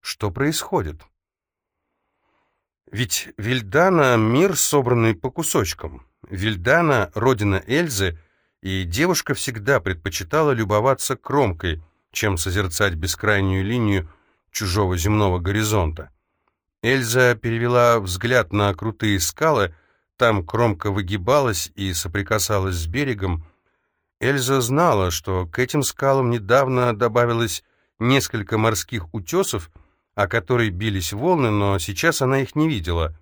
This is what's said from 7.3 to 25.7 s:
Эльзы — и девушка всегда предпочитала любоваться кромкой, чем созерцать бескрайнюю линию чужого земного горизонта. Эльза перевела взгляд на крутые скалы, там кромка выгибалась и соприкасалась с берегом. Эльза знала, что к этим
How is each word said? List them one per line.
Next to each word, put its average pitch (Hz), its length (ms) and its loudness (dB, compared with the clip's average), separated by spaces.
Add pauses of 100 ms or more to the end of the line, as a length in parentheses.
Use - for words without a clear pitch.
Эльзы — 107 520 -2 (440)
и 95 220 -4
девушка 139 500 0
всегда 113 460 0
предпочитала 98 720 -2
любоваться 113 640 0
кромкой, 90 680 -2 (300)
чем 98 260 -2
созерцать 92 560 -2
бескрайнюю 95 720 0
линию 104 440 0 (420)
чужого 95 460 0
земного 98 440 2
горизонта. 98 720 -2 (720)
Эльза 123 520 2
перевела 117 680 2
взгляд 95 520 -2
на 101 220 2
крутые 104 460 -2
скалы, 107 540 0 (420)
там 107 300 2
кромка 110 440 0
выгибалась 104 840 -2
и 95 180 -4
соприкасалась 95 840 -2
с 82 100 -4
берегом. 98 580 -4 (760)
Эльза 135 400 0
знала, 120 500 2
что 92 360 -4
к 82 120 -8
этим 131 240 0